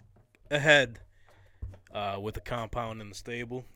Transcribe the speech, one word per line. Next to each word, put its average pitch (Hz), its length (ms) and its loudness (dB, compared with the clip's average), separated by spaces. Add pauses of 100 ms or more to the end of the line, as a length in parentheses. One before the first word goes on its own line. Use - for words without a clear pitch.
(500)
ahead, 143 500 6 (960)
uh, 98 280 -4
with 107 140 -6
the - 60 -12
compound 113 600 -6
and 104 100 -14
the 98 40 -14
stable. 120 500 -8 (100)